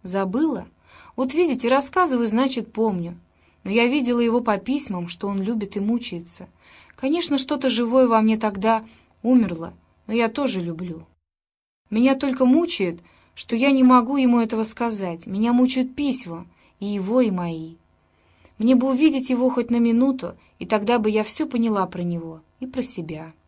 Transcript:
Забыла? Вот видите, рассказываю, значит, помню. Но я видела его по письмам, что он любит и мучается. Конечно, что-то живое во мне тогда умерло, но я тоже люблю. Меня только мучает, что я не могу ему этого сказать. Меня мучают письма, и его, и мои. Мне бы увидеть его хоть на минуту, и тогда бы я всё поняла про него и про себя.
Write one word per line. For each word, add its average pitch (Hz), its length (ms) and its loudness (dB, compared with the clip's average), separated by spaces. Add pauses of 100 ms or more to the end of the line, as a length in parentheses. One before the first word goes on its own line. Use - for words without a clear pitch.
Забыла? 196 640 -2 (480)
Вот 262 180 -2
видите, 302 360 0
рассказываю, 262 580 2
значит, 247 460 0
помню. 180 440 -2 (460)
Но 190 80 -6
я 233 160 4
видела 247 320 0
его 233 220 2
по 220 160 0
письмам, 202 500 -4
что 185 200 -8
он 196 140 -4
любит 208 360 -4
и - 20 -4
мучается. 196 680 -6 (480)
Конечно, 285 420 0
что-то 269 320 -2
живое 247 380 2
во 226 140 4
мне 220 160 2
тогда 220 460 -2 (380)
умерло, 196 520 0 (340)
но 214 60 -6
я 233 160 2
тоже 233 320 -2
люблю. 170 440 -10 (840)
Меня 247 240 4
только 262 300 0
мучает, 254 560 2 (340)
что - 200 -6
я 262 160 2
не 262 120 4
могу 254 340 6
ему 247 220 4
этого 220 240 -2
сказать. 202 640 -6
Меня 214 260 0
мучают 254 420 0
письма, 180 520 -4 (320)
и 196 60 -8
его, 202 360 0
и 233 80 2
мои. 165 460 -6 (840)
Мне 247 180 4
бы 254 140 2
увидеть 269 400 2
его 254 200 2
хоть 240 200 -2
на 233 80 0
минуту, 240 580 0 (220)
и - 80 -10
тогда 214 320 2
бы 214 140 0
я 214 120 2
всё 247 240 -4
поняла 226 380 0
про 180 160 -10
него 165 400 -6 (180)
и 262 60 -8
про 262 160 -6
себя. 160 520 -10 (140)